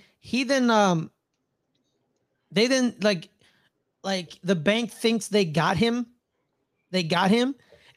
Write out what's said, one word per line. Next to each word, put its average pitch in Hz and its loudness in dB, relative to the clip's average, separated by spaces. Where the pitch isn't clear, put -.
He 254 -4
then, 254 0
um, 190 2
they 208 2
then, 254 0
like, 196 -2
like, 190 -8
the 185 0
bank 208 0
thinks 233 -2
they 202 2
got 156 0
him. 233 0
They 185 0
got 175 2
him. 247 2